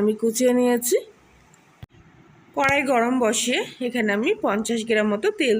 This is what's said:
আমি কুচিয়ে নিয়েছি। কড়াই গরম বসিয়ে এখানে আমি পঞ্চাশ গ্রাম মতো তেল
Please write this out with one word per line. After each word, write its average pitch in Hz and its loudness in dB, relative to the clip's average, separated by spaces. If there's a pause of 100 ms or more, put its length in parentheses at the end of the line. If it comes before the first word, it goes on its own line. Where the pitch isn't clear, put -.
আমি 214 2
কুচিয়ে 240 2
নিয়েছি। 247 2 (1600)
কড়াই 277 2
গরম 240 2 (100)
বসিয়ে 240 0 (260)
এখানে 233 -2
আমি 247 0 (140)
পঞ্চাশ 226 -2
গ্রাম 214 2
মতো 226 -2 (120)
তেল 240 2